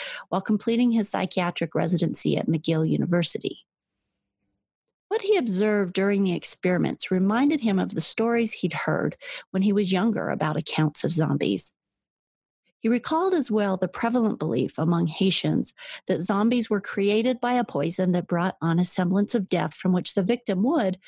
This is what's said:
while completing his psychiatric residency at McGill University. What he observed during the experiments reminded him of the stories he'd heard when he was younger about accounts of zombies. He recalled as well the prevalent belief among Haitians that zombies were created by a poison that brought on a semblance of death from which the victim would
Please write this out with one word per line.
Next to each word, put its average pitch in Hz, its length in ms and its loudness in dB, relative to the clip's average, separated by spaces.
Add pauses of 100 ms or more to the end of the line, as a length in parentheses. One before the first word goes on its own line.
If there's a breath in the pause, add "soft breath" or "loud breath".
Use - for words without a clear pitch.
(300 loud breath)
while 185 100 -2
completing 233 520 2
his 220 180 2
psychiatric 175 680 -2
residency 170 600 2
at - 100 -2
McGill 160 420 0
University. - 760 -2 (1400)
What 427 140 -2
he 403 120 2
observed 208 580 0
during 196 300 2
the 185 100 2
experiments - 760 0
reminded 226 480 2
him 208 180 0
of 185 160 -2
the 190 60 -2
stories 233 540 0
he'd - 200 -4
heard - 440 -4 (340 loud breath)
when 190 120 0
he 202 100 2
was 196 180 0
younger 190 380 0
about 156 260 -2
accounts 156 480 0
of 156 80 0
zombies. 143 640 0 (1040)
He - 80 -4
recalled 320 460 0
as 294 180 0
well 202 240 0
the 185 140 -2
prevalent 233 500 0
belief 139 380 -2
among 170 300 0
Haitians 160 680 0 (340 loud breath)
that 160 140 -2
zombies 220 480 0
were 208 100 0
created 214 640 -2
by 247 120 0
a 247 120 0
poison 170 480 0
that 175 140 -2
brought 175 340 -2
on 165 180 0
a 180 60 2
semblance 185 500 2
of 202 120 -2
death 165 260 -2
from - 180 -2
which 180 220 0
the 196 100 2
victim 202 400 -2
would 226 340 0 (100)